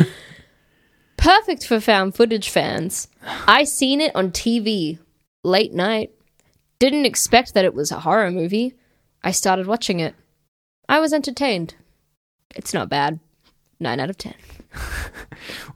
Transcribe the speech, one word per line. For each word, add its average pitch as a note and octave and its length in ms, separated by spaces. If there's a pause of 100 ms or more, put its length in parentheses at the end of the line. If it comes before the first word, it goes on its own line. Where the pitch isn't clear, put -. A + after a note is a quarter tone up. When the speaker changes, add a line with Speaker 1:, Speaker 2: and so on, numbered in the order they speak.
(500)
Speaker 1:
<laughs> - 680
Speaker 2:
Perfect F#4 480
for A3+ 140
found G3 360
footage A3+ 340
fans. - 580 (400)
I B3 160
seen C4+ 380
it D#4 140
on F#3+ 160
T A#3 280
V, F#3 400 (440)
late F#3+ 300
night. G#3+ 380 (680)
Didn't C#4 260
expect - 500
that F#3+ 100
it E3+ 80
was C#3+ 180
a D3+ 100
horror F3+ 280
movie. F#3+ 460 (480)
I F3+ 80
started F#3 360
watching G#3 320
it. D#3+ 160 (760)
I D4 100
was D#4 140
entertained. B3+ 600 (800)
It's - 180
not D3+ 160
bad. C#3+ 300 (600)
Nine A#2+ 200
out C3+ 100
of G3 80
ten. - 180 (380)
<laughs> - 60 (960)